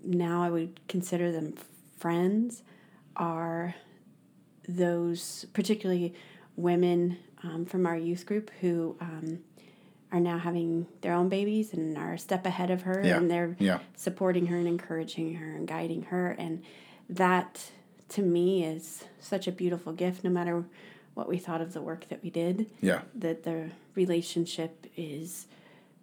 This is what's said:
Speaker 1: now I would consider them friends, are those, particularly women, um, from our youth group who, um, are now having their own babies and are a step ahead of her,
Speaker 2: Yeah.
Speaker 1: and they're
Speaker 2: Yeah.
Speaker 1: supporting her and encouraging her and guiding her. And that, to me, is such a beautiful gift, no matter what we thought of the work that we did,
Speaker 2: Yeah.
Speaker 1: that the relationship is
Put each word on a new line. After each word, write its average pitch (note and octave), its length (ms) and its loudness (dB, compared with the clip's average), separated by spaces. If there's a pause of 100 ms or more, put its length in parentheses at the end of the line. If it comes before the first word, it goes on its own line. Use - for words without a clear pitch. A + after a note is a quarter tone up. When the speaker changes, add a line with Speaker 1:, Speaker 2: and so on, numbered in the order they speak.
Speaker 1:
now F3 400 2
I F3 60 2
would E3+ 380 -2
consider F3 440 0
them D#3+ 240 -4 (420)
friends, F#3+ 680 2 (520)
are E3 600 -2 (920)
those, F3 840 0
particularly F#3 600 2 (420)
women, F3 640 4 (260)
um, E3 220 -4
from F#3 200 0
our E3 120 2
youth E3+ 280 -2
group G#3+ 240 -2 (120)
who, E3+ 400 0
um, D#3+ 380 -6 (720)
are F3+ 80 4
now F3 200 2
having E3+ 480 0 (140)
their F3 120 0
own F3+ 160 4
babies G#3 440 2
and D#3+ 240 -2
are E3 160 -4
a E3+ 60 -6
step F#3 260 0
ahead F#3 260 0
of F#3 120 2
her, F#3 220 0
Speaker 2:
Yeah. F3+ 120 6
Speaker 1:
and E3+ 120 4
they're E3+ 300 0
Speaker 2:
Yeah. F#2+ 200 4 (160)
Speaker 1:
supporting F3+ 520 0
her F3 100 0
and E3+ 100 2
encouraging E3 680 -4
her D#3 200 -10
and D#3 120 -6
guiding E3 360 -4
her. F3+ 280 0
And E3+ 320 -6 (440)
that, F3+ 640 2 (380)
to G#3 140 0
me, F3+ 400 4
is D#3+ 400 -8 (160)
such - 280 -4
a F3+ 40 -2
beautiful F3 420 -2
gift, F3+ 300 -2
no F#3 80 2
matter F3 340 0 (480)
what - 160 -6
we F3+ 80 0
thought E3 240 -4
of E3+ 120 -8
the D#3 80 -8
work D#3+ 280 -10
that - 140 -12
we E3+ 80 -8
did, F#3 400 0 (100)
Speaker 2:
Yeah. F#2 200 2 (120)
Speaker 1:
that E3 300 -4
the E3 260 -4 (240)
relationship E3+ 960 -2 (100)
is D#3+ 480 -10 (580)